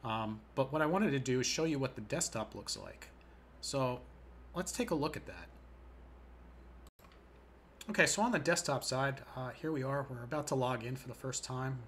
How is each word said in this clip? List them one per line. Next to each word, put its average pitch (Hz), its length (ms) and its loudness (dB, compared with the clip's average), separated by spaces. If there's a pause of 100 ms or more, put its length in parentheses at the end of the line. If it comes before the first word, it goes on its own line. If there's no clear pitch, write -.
Um, 110 340 0 (160)
but 131 160 4
what 156 120 4
I 151 40 6
wanted 180 260 6
to 139 60 4
do 131 220 4
is 123 60 2
show - 180 2
you 160 140 2
what 131 160 0
the 117 80 -6
desktop 110 520 -2
looks - 220 -6
like. 95 320 -12 (540)
So 127 380 0 (540)
let's 180 180 -2
take - 180 0
a 180 40 4
look 151 220 2
at - 80 -8
that. 85 240 -12 (2500)
Okay, 208 160 6
so 151 160 4
on 233 100 6
the 208 80 4
desktop 143 460 2
side, 135 380 0 (140)
uh, 127 220 -6
here 160 140 -2
we 143 100 0
are. 139 280 0
We're 120 120 -6
about 143 260 -2
to 151 60 2
log 123 300 2
in 127 120 -2
for 131 120 -10
the 123 60 -8
first - 280 -4
time. 131 460 -2